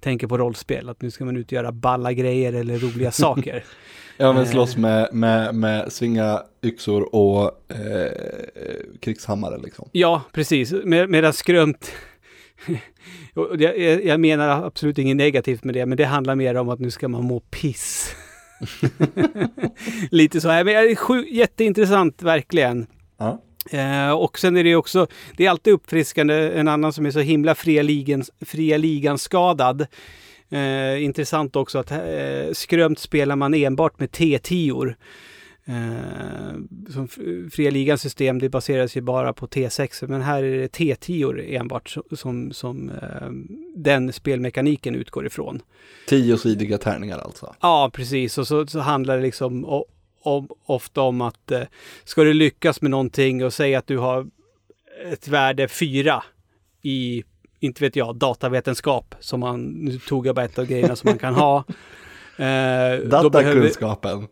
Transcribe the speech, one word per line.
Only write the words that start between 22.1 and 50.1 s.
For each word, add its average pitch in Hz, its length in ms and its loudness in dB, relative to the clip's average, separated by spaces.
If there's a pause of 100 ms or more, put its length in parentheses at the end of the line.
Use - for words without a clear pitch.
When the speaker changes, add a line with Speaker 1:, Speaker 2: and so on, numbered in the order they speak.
Speaker 1:
verkligen. 143 640 2 (320)
Speaker 2:
Ja. 110 240 -4 (280)
Speaker 1:
Eh, 139 400 0
och 160 280 0
sen 180 180 4
är 180 80 4
det 165 60 6
ju 170 60 6
också, 170 300 2 (300)
det 175 100 4
är 190 40 6
alltid 180 220 4
uppfriskande, 156 640 2
en 156 340 2
annan 151 240 2
som 151 140 -2
är 143 40 0
så 147 100 0
himla 151 340 4
fria 151 280 2
ligan, 143 400 0 (180)
fria 156 360 -2
ligan 147 420 0
skadad. 151 680 0 (600)
Eh, 135 560 -2
intressant 143 520 -2
också 135 220 -2
att, 127 120 -6
eh, 147 80 -6 (540)
skrömt 160 460 2
spelar 143 380 0
man 139 180 2
enbart 143 460 2
med 135 120 -4
T 156 300 2
tior. 135 540 -2 (720)
Eh, 117 880 -8 (360)
som 135 120 -6
f-, 175 480 -10
fria 147 180 2
ligans 139 300 2
system, 131 380 -2
det 131 100 0
baseras 131 480 -2
ju 131 40 -4
bara 127 320 -2
på - 140 -12
T 127 240 -4
sex, - 320 -6
men 135 200 -6
här 143 200 -2
är 131 160 -2
det 131 100 -4
T 147 280 -2
tior 143 440 -4
enbart 123 560 -8
so-, - 200 -12
som, 127 360 -8
som, 131 380 -10
eh, - 380 -12 (480)
den 139 360 2
spelmekaniken 131 840 -2
utgår 135 320 -8
ifrån. 139 360 -10 (460)
Speaker 2:
Tiosidiga 113 680 2
tärningar 101 400 -6
alltså? - 420 -16
Speaker 1:
Ja, 151 340 4
precis. 131 440 -4
Och 131 80 -4
så, 151 200 0
så 151 140 -8
handlar 135 360 0
det 127 60 0
liksom 127 420 -4
o-, 143 220 -4 (360)